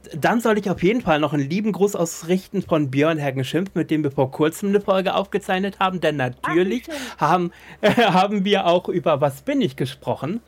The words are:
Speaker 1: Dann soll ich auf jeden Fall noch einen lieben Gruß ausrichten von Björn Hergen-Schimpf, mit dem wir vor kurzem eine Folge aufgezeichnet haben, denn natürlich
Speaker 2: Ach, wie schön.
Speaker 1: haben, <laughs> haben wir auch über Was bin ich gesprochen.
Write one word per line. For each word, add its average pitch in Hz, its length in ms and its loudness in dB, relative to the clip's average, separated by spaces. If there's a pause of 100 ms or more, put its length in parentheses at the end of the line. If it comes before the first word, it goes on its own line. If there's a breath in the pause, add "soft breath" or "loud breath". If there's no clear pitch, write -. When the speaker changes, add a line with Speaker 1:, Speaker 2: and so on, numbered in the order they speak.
(180)
Speaker 1:
Dann 175 220 2
soll 220 160 2
ich 202 140 -2
auf - 120 -4
jeden 226 200 2
Fall 156 180 2
noch 156 140 0
einen 139 140 0
lieben 208 240 -2
Gruß 196 220 0
ausrichten 185 680 -4
von 151 280 0
Björn 151 280 2
Hergen-Schimpf, 143 560 -4
mit 160 160 -2
dem 156 120 2
wir 139 100 2
vor 135 180 0
kurzem 160 400 -2
eine 202 100 2
Folge 190 340 0
aufgezeichnet 190 640 -2
haben, 185 220 0
denn 151 160 0
natürlich 180 720 -2
Speaker 2:
Ach, 320 60 -10
wie - 20 -8
schön. 254 240 -10
Speaker 1:
haben, 170 320 2 (300 loud breath)
<laughs> 208 320 4
haben 196 300 2
wir 202 220 2
auch 175 220 2
über 170 320 0
Was 143 220 -2
bin 285 180 -2
ich 160 160 -2
gesprochen. 143 720 -6